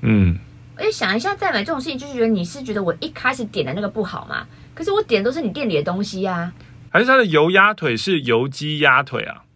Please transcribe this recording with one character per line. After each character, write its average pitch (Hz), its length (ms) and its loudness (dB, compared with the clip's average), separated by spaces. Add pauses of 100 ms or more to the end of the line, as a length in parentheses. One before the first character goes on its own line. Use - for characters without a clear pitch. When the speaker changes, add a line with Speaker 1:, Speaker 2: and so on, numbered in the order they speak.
Speaker 1:
嗯。 98 340 4 (400)
Speaker 2:
而 - 80 -6
且 440 80 0
想 202 240 -2
一 - 20 0
下 392 160 -2
再 392 160 -2
买 220 140 0
这 330 80 -4
种 269 80 -4
事 262 80 -8
情， 269 100 -6
就 269 80 -12
是 285 60 -14
觉 247 80 -2
得 226 60 2
你 202 180 2
是 269 180 -10
觉 240 120 -6
得 202 80 -2
我 170 180 0
一 320 80 -6
开 262 240 -2
始 254 140 -6
点 - 180 -4
的 127 80 -6
那 190 80 -4
个 202 80 -4
不 208 160 -4
好 - 240 -10
嘛？ 69 180 -8 (280)
可 330 100 -10
是 403 80 0
我 415 100 2
点 208 220 0
的 240 60 0
都 - 20 0
是 320 80 -6
你 254 80 -2
店 277 180 -6
里 185 80 0
的 147 80 2
东 185 220 -2
西 190 220 -6
啊。 175 260 -4 (380)
Speaker 1:
还 190 100 4
是 240 60 2
他 262 100 6
的 247 80 6
油 156 260 4
鸭 196 220 6
腿 143 240 -2
是 170 240 0
油 117 260 2
鸡 151 340 -6
鸭 139 220 6
腿 120 200 -6
啊？ - 220 -12 (100)